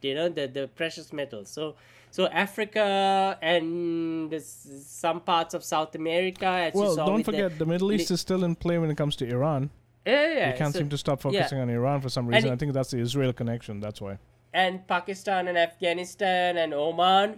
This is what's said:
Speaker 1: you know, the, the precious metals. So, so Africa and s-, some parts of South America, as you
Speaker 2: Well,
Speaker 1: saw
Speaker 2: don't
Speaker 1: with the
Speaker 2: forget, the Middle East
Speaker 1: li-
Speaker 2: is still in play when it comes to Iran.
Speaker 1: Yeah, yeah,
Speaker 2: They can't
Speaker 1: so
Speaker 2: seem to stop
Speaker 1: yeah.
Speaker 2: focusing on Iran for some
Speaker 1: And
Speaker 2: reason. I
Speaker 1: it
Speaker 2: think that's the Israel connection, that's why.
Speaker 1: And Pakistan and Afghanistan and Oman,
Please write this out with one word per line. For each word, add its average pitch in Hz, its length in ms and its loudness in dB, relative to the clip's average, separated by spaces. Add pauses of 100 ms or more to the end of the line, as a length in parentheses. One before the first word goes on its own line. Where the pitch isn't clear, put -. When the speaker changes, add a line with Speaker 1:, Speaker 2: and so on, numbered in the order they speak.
Speaker 1:
you 135 140 -2
know, 160 140 0
the, 147 180 -4
the 135 200 -6
precious 160 460 -8
metals. 120 360 -8
So, 151 260 -8 (360)
so 185 160 0
Africa 196 1120 0
and 165 920 0
s-, - 340 -10 (180)
some 165 360 -2
parts 170 320 0
of 175 100 -6
South 156 320 -2
America, 175 500 0
as 180 280 2
you 196 80 2
Speaker 2:
Well, 196 140 4
Speaker 1:
saw 156 100 0
Speaker 2:
don't 185 120 4
Speaker 1:
with 220 100 0
the - 40 2
Speaker 2:
forget, 170 280 0
the 160 60 0
Middle 175 260 2
East 190 180 2
Speaker 1:
li- 190 60 0
Speaker 2:
is 170 60 -2
still 185 220 0
in 170 120 0
play 170 220 0
when 165 140 2
it 147 60 -4
comes 147 200 0
to 131 100 -2
Iran. 135 420 0 (360)
Speaker 1:
Yeah, 294 280 2
yeah, 190 180 2
Speaker 2:
They 127 60 -4
can't 147 160 0
Speaker 1:
so 185 60 -2
Speaker 2:
seem 147 100 -2
to 143 80 -2
stop 139 260 -2
Speaker 1:
yeah. 139 80 0 (100)
Speaker 2:
focusing 139 180 0
on 127 100 0
Iran 127 320 0
for 131 80 -6
some 123 160 -2
Speaker 1:
And 120 100 0
Speaker 2:
reason. 214 140 6
I 127 40 0
Speaker 1:
it 123 60 -4
Speaker 2:
think 143 140 -2
that's 131 180 -2
the 135 80 -2
Israel 123 340 0
connection, 117 460 -6
that's 104 220 -10
why. 98 160 -8 (360)
Speaker 1:
And 185 340 0
Pakistan 190 600 -2
and 175 100 0
Afghanistan 180 1000 0
and 160 160 0
Oman, 180 640 4